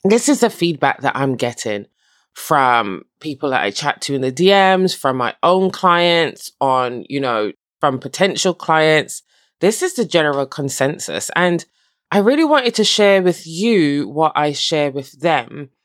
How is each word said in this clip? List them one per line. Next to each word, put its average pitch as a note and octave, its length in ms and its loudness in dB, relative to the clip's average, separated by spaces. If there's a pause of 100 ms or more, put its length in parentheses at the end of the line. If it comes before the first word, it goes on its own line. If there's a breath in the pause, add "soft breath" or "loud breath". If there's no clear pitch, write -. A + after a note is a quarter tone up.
This A3+ 260 4
is C#4+ 120 2
the A#3 100 4
feedback D#3 520 -2
that C3+ 140 -2
I'm C3 200 -2
getting A2+ 500 -6 (480)
from A#2+ 720 0 (160)
people D3 300 -6
that B2+ 120 0
I G2+ 80 -2
chat - 320 -6
to C#3+ 120 -6
in C3+ 60 -4
the C3 120 -2
D E3 180 2
Ms, F#3+ 440 4
from C3 220 -2
my B2 260 -4
own F#3 280 2
clients, E3+ 880 0
on, B2+ 480 0
you C#3 120 -6
know, A2+ 320 -2 (280)
from C3+ 200 0
potential F3+ 540 -2
clients. D#3 680 0 (380)
This G#3 220 0
is F4+ 120 -4
the A#3+ 100 -2
general D3 420 0
consensus. C3+ 880 -6
And F3 300 0 (460)
I G3 80 0
really C4 260 2
wanted C4+ 320 2
to G#3+ 80 2
share G3 380 4
with F3+ 240 -2
you E3 600 0
what D3+ 260 0
I D3+ 180 0
share D3 380 -2
with C3+ 300 -12
them C#3+ 500 -4 (140)